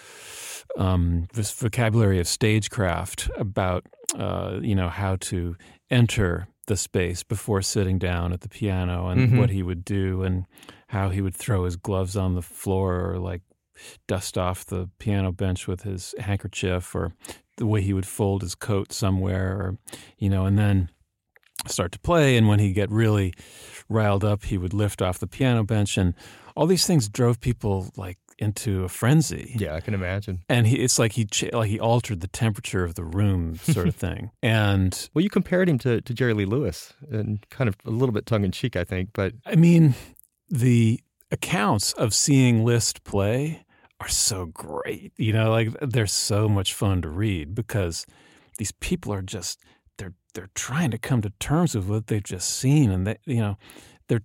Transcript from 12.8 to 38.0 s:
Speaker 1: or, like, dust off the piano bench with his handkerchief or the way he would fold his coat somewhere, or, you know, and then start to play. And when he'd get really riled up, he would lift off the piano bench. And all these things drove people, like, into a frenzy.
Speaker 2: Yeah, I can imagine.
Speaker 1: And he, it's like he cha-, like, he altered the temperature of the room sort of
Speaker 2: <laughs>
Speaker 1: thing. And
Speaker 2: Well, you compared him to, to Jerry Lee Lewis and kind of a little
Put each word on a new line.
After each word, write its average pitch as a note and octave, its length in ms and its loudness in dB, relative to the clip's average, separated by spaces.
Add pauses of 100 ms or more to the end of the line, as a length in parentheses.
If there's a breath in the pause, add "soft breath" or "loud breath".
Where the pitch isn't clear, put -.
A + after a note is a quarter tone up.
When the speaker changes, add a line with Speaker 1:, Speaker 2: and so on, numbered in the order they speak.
Speaker 1:
or, F2+ 80 -4
like, F#2 220 -6 (640 loud breath)
dust - 300 -4
off F#2 280 -2
the F#2 240 -6 (100)
piano G2 320 0
bench F2+ 360 -2
with F#2 140 -6
his F#2+ 380 -10
handkerchief F#2+ 760 -4
or F2+ 160 -4 (460 loud breath)
the A#2 80 -2
way G#2 160 2
he G2 120 0
would F#2+ 140 0
fold G2 340 0
his F2+ 140 -8
coat - 360 -4
somewhere, F#2 640 -2
or, F#2+ 200 -6 (400 loud breath)
you G2+ 120 0
know, F#2+ 160 2
and G2 120 4
then G2+ 320 2 (800)
start - 260 -2
to - 60 -16
play. D3+ 380 4
And A2 100 6
when G#2 120 6
he'd G2+ 140 4
get G2 180 0
really G#2+ 420 2 (560 loud breath)
riled G#2 340 2
up, G#2 220 0
he G#2 120 -2
would F2+ 160 -4
lift G#2 280 0
off F2+ 180 0
the G2 80 -6
piano A#2+ 360 0
bench. G#2 340 0
And F2+ 160 4 (420 loud breath)
all D3+ 120 2
these F3+ 200 2
things C#3+ 220 4
drove A#2+ 300 2
people, G2+ 560 -2
like, F#2 220 -10 (220)
into G#2 440 -2
a F#2 60 -4
frenzy. B2 720 0
Speaker 2:
Yeah, D#2 160 -4
I E2 40 -4
can G#2+ 140 -6
imagine. F#2+ 560 -6
Speaker 1:
And A#2+ 160 4
he, A#2+ 120 4
it's B2 200 2
like A2+ 160 2
he A2+ 120 0
cha-, - 300 -4
like, A2 140 0
he G#2+ 100 -2
altered A#2 420 0
the F#2+ 60 -6
temperature G#2 560 -2
of E2+ 120 -4
the F2+ 80 -6
room F2 540 0
sort G2+ 300 0
of - 80 0
Speaker 2:
<laughs> - 120 -6
Speaker 1:
thing. E2+ 240 -8 (100)
And G2+ 720 2
Speaker 2:
Well, D#3 100 2
you G#3 60 0
compared F#3 400 2
him C#3+ 100 2
to, A#2+ 220 0
to - 120 -8
Jerry A#2 200 0
Lee G#2 120 2
Lewis A2 480 -4 (180)
and G#2+ 400 -4
kind B2+ 160 -2
of G2 180 -2
a A2+ 60 -6
little B2 220 0